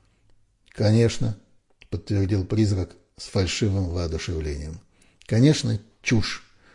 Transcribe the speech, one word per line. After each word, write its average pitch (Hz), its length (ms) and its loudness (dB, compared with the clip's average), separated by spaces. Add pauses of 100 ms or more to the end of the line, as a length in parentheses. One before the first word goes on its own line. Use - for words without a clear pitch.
(680)
"Конечно", 110 680 2 (520)
подтвердил 98 560 -2
призрак 101 500 0 (200)
с - 100 -18
фальшивым 95 640 -2
воодушевлением. 80 920 -6 (440)
"Конечно, 117 540 4 (220)
чушь. - 420 0 (320)